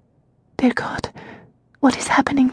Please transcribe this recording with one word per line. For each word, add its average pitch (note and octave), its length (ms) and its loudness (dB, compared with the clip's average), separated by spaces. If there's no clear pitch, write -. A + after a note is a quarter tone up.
"Dear B3 160 2
God, - 380 -6
what B3+ 180 4
is - 180 -2
happening C4+ 360 2